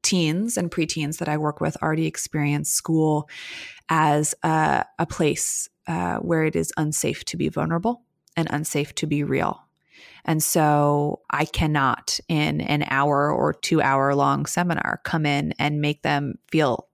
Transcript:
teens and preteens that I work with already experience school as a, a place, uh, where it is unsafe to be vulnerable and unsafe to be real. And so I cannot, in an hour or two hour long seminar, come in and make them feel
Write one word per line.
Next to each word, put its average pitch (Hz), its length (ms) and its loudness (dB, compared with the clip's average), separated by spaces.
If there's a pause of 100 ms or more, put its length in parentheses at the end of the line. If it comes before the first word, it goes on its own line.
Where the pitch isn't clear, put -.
teens 180 540 0
and 180 140 -2
preteens 156 480 -4
that 165 100 -4
I 151 80 0
work 151 240 -2
with 156 220 -2
already 160 240 0
experience 147 640 -2
school 156 580 0 (600)
as 151 540 2
a, 156 420 2 (140)
a 135 80 0
place, - 640 -2 (180)
uh, 175 320 -2
where 160 260 0
it 160 120 0
is 165 200 -2
unsafe 151 500 -2
to - 100 -8
be 156 120 0
vulnerable 170 540 -2 (340)
and 165 140 0
unsafe 147 460 -2
to 151 100 -2
be 147 180 0
real. - 360 0 (640)
And 156 180 0
so 147 800 2 (100)
I 147 140 0
cannot, 147 720 0 (100)
in 151 320 0
an 147 280 0
hour 143 420 2
or 143 240 2
two - 280 0
hour 135 320 4
long 139 320 2
seminar, - 580 -2
come 156 220 0
in 147 320 0
and 147 220 0
make 147 220 -2
them 143 320 -2 (160)
feel 151 440 2